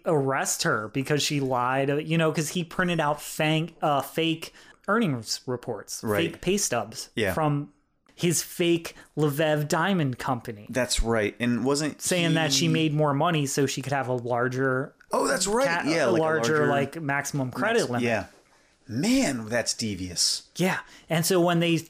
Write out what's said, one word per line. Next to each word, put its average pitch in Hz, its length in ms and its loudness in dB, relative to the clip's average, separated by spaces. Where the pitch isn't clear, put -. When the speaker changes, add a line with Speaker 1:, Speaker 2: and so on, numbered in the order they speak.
Speaker 1:
arrest 147 580 0
her 110 260 -2
because 139 340 0
she 147 160 0
lied, 131 500 0
you 160 100 0
know, 160 140 4
'cause 156 180 -2
he 175 140 -4
printed 175 360 -2
out 147 220 0
fang-, 156 600 -2
uh, 156 200 2
fake 165 520 -2
earnings 180 600 0
reports, 123 560 -8
Speaker 2:
Right. 117 300 0
Speaker 1:
fake - 80 -18
pay 190 160 0
stubs 117 580 -4
Speaker 2:
Yeah. 98 180 0
Speaker 1:
from 147 360 0
his 165 300 0
fake 170 520 0
Lviv 151 500 2
Diamond 165 520 2
Company. 113 500 -6
Speaker 2:
That's 120 340 0
right. 113 360 2
And 120 240 0
wasn't 143 400 -2
Speaker 1:
Saying 170 320 2
that 156 180 2
she 139 120 2
Speaker 2:
he - 80 2
Speaker 1:
made 160 200 2
more 151 220 2
money 156 320 0
so 139 180 0
she 135 160 -4
could - 120 -6
have 131 140 -2
a 127 60 -2
larger 127 800 -2
Speaker 2:
Oh, 269 140 2
that's 254 220 0
right. 214 360 0
Speaker 1:
ca-, 277 60 -2
Speaker 2:
Yeah, 160 180 2
Speaker 1:
a - 40 2
Speaker 2:
like - 80 2
a 160 40 2
Speaker 1:
larger, 156 340 2
Speaker 2:
larger 151 100 2
Speaker 1:
like, 143 340 0
maximum 139 500 -2
credit 220 300 0
Speaker 2:
max-, 131 100 0
Speaker 1:
limit. 123 120 0
Speaker 2:
yeah. 110 220 0
Man, 147 600 0
that's 113 240 0
devious. 90 720 -4
Speaker 1:
Yeah. 175 240 0
And 165 160 2
so 185 160 4
when 175 180 4
they, 170 180 2